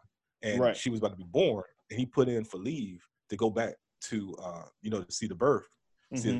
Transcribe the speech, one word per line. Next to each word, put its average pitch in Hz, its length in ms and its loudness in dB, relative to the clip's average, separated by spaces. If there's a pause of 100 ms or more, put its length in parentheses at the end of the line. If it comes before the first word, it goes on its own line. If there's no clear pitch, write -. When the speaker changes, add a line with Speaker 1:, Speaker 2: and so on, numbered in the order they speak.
(420)
Speaker 1:
And 113 200 2
Speaker 2:
Right. 117 140 6
Speaker 1:
she - 140 -4
was 117 100 -2
about 104 120 2
to 92 60 -12
be 92 80 -14
born. 110 380 2 (260)
And 110 100 -6
he 127 60 0
put 127 240 4
in 117 160 0
for 95 120 -10
leave 98 480 -6 (240)
to 104 60 -6
go 113 140 4
back 110 260 -2 (280)
to, 101 380 -6
uh, 85 240 -12 (160)
you 107 100 -8
know, 98 120 -2
to - 80 -18
see - 160 -4
the 92 80 -8
birth, 127 320 2 (460)
see 123 180 0
Speaker 2:
Mm-hmm. 120 80 0